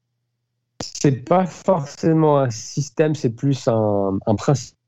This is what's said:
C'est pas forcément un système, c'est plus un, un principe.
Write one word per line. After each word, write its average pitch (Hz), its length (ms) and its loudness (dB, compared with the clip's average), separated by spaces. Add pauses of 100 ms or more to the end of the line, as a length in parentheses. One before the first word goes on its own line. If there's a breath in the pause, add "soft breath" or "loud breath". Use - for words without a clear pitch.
(800)
C'est - 440 -2
pas 185 220 2
forcément 160 920 0
un 135 120 0
système, 151 680 -2
c'est 127 140 -2
plus 135 360 -2
un, 101 580 0
un 113 120 2
principe. - 400 -2 (120)